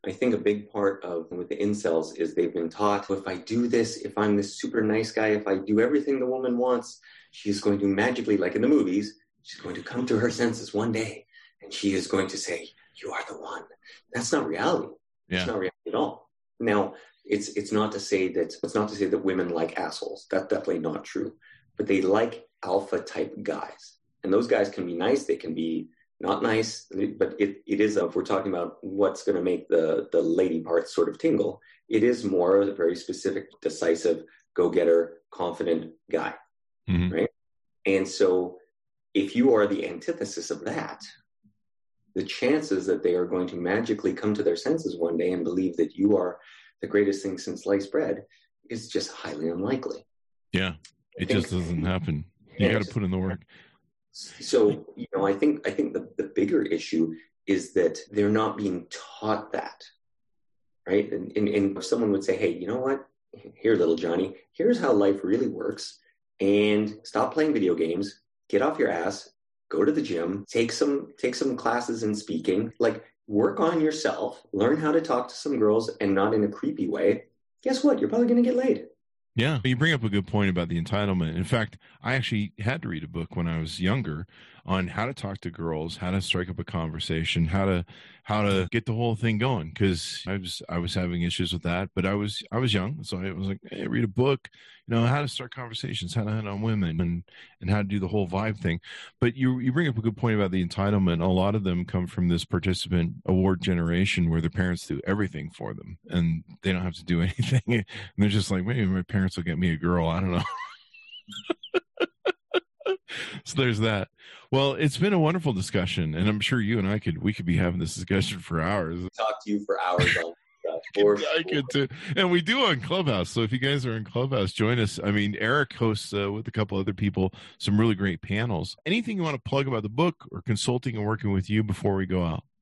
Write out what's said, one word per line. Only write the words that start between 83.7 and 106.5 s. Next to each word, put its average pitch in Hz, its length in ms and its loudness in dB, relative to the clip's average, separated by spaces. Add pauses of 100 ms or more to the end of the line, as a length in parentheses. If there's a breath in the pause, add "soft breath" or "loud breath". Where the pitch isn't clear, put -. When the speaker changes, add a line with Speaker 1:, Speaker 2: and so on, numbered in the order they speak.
Speaker 2:
younger 90 460 -2 (400 loud breath)
on 92 220 0
how 104 180 -4
to 135 80 -6
talk 98 260 -8
to 87 100 -8
girls, 82 460 -6
how 90 140 -6
to 95 100 0
strike 90 300 -2
up 87 80 -8
a 85 60 -6
conversation, 82 840 -2
how 95 180 2
to, 90 200 2 (400 loud breath)
how 107 180 0
to 95 280 2
get 113 160 -2
the 117 60 0
whole 113 240 0
thing 110 220 0
going. 104 360 -2
'Cause 92 520 0
I 95 100 -2
was, 90 320 -8
I 85 100 -4
was 87 160 -2
having 87 280 -2
issues 87 300 -2
with 87 100 -4
that, 87 320 -2
but 90 100 0
I 95 100 0
was, 104 280 -4 (100)
I 110 60 0
was 127 160 2
young. 104 300 -2
So - 140 -8
I 92 140 -6
was 95 160 -6
like, 98 100 -4 (120)
"Hey, - 180 -8
read 117 160 0
a 107 40 0
book, 127 400 0 (380 loud breath)
you 117 80 -2
know, 117 120 4
how 135 140 2
to 147 60 -2
start 127 260 -10
conversations, 117 600 -8
how 113 80 0
to 104 100 -2
hit 110 140 -4
on 101 160 -6
women, 98 380 0
and, 85 240 -2 (360 loud breath)
and 87 100 -2
how 104 80 4
to 104 60 0
do 101 140 -2
the 95 80 -2
whole 98 220 0
vibe 107 300 -2
thing." 85 200 0 (420 loud breath)
But 120 160 2
you, 127 220 2
you 127 140 0
bring 160 160 2
up 113 100 -2
a 107 40 -2
good 107 140 0
point 113 200 2
about 98 160 2
the 92 120 2
entitlement. 95 580 2
A 87 40 2
lot 95 300 4
of 101 80 -2
them 90 200 0
come 90 220 -2
from 87 220 0
this 85 160 2
participant 90 720 0 (120)
award 92 360 4
generation 87 680 2
where 82 100 2
their 82 100 2
parents 90 360 -2
do 71 180 -4
everything 90 460 -2
for 55 240 -10
them - 240 -16 (100)
and 82 360 0 (180)